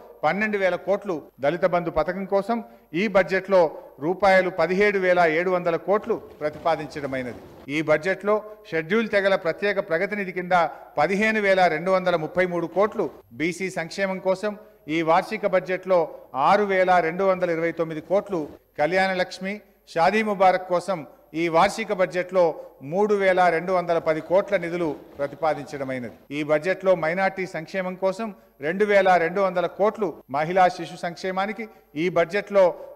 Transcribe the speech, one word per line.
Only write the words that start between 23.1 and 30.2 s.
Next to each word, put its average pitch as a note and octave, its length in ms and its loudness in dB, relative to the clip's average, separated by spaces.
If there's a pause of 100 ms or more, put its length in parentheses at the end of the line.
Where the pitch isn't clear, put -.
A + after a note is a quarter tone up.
వేల F#3+ 340 4
రెండు E3+ 240 0
వందల E3+ 260 0
పది D#3 220 0
కోట్ల G3 360 0
నిధులు E3+ 400 -4 (220)
ప్రతిపాదించడమైనది. C#3 1200 -6
ఈ - 40 -2
బడ్జెట్లో F3+ 520 2
మైనారిటీ F#3 520 -2
సంక్షేమం F#3 480 -8
కోసం F#3+ 400 -4 (260)
రెండు F#3+ 240 0
వేల F#3+ 320 6
రెండు E3+ 240 0
వందల F3+ 260 0
కోట్లు, G#3 420 -2 (220)